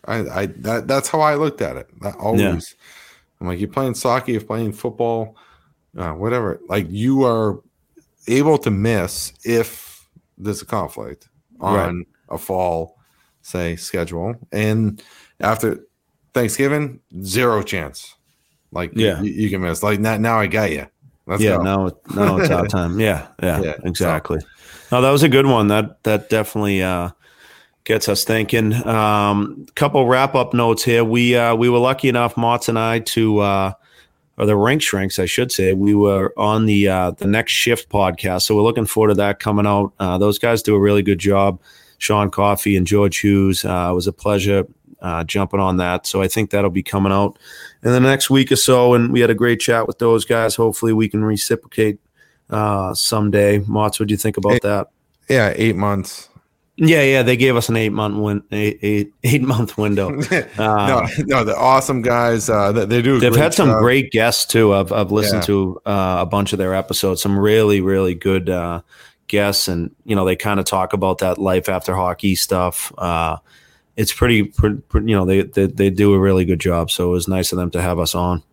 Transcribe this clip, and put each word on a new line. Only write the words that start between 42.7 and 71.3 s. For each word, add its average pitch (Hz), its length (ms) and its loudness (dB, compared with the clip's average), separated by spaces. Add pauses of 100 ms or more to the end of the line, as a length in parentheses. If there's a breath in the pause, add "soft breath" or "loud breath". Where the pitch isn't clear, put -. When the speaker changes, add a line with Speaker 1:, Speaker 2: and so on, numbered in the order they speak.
Speaker 2:
and 90 120 0
George 101 300 2
Hughes. 98 460 2
Uh, 90 280 -2
it - 20 0
was 90 140 -2
a 92 40 -4
pleasure, 101 540 0 (340)
uh, 85 220 -6
jumping 98 380 -2
on 92 160 2
that. 90 320 -2
So 98 120 -2
I 95 60 0
think 104 240 -2
that'll 101 200 0
be 90 120 -4
coming 98 300 -2
out 101 260 0 (460 loud breath)
in 120 80 2
the 127 80 4
next 135 300 2
week 135 200 2
or 131 60 4
so. 123 380 4
And 120 180 2
we 127 80 2
had 117 100 4
a 113 40 4
great 117 260 0
chat 117 260 0
with - 140 -10
those 113 240 2
guys. 113 320 0
Hopefully 113 360 0
we 110 160 2
can 107 160 -2
reciprocate, 107 760 -2 (500 soft breath)
uh, 104 440 -2
someday. 104 720 2
Mott's, 107 320 0
what'd 104 100 -2
you 104 60 0
think 104 200 -4
about 104 180 2
Speaker 1:
Eight 117 80 2
Speaker 2:
that? 101 260 -2 (420)
Speaker 1:
Yeah, 113 240 4
eight 107 220 2
months. 98 540 -4 (480)
Speaker 2:
Yeah, 160 220 4
yeah, 135 220 4
they 120 160 2
gave 127 180 4
us 117 140 0
an 113 80 2
eight-month 104 400 -2
win-, 104 240 -2 (100)
eight, 104 300 -2
eight, 104 360 -2
<laughs> - 60 -12
eight-month 123 540 0
window. 101 320 0
Speaker 1:
<laughs> - 480 -4
Speaker 2:
Um, 107 300 2
Speaker 1:
No, 127 180 0 (180)
no, 131 200 0
they're 107 140 -2
awesome 131 440 2
guys. 120 480 0
Uh, 101 200 2
they, 107 140 0
they 117 160 2
do 131 160 2
a - 20 2
Speaker 2:
They've 120 140 4
Speaker 1:
great 131 100 6
Speaker 2:
had 165 120 2
some 151 160 4
Speaker 1:
job. 110 100 2
Speaker 2:
great 127 320 4
guests, 113 320 2
too. 110 300 4
I've, 98 180 0
I've 101 180 0
listened 104 300 0
Speaker 1:
Yeah. 82 60 -4
Speaker 2:
to, 95 400 0
uh, 95 340 0
a 92 60 -2
bunch 101 260 -2
of 98 60 -4
their 92 160 -2
episodes, 95 480 -2
some 101 160 0
really, 104 420 4
really 92 340 0
good, 92 360 -2
uh, 85 320 -4 (460 loud breath)
guests. 101 400 0
And, 85 220 -4 (140)
you 110 100 -2
know, 95 120 2
they 92 100 2
kinda 101 280 -2
talk 92 280 -2
about 95 260 0
that 92 200 -2